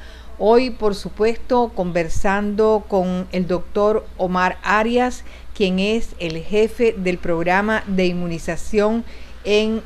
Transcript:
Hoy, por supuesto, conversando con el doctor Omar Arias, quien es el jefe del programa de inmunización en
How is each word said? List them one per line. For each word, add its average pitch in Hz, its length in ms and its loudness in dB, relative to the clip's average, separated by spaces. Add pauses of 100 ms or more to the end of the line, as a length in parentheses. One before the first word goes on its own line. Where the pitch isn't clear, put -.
(380)
Hoy, 233 320 4
por 208 240 0
supuesto, 226 800 0
conversando 202 1120 2
con 185 420 0
el 185 160 0
doctor 208 580 0 (120)
Omar 185 480 0
Arias, 240 600 0 (300)
quien 185 240 0
es 214 400 0
el 165 200 -6
jefe 220 580 2
del 180 220 -2
programa 185 680 0
de 190 200 0
inmunización 180 1000 0 (400)
en 214 420 2